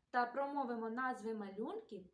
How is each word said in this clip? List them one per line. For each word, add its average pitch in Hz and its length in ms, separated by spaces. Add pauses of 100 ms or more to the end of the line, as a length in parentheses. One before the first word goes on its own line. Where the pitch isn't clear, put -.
та 247 160
промовимо 247 640
назви 226 440
малюнків 208 800